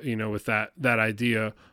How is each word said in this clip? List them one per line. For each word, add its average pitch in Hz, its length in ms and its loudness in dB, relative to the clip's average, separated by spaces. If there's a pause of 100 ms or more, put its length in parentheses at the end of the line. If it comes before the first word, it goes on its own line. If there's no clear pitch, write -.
you 123 140 -2
know, 107 140 -2
with 104 140 -4
that, 107 320 0
that 120 220 2
idea 110 560 0 (180)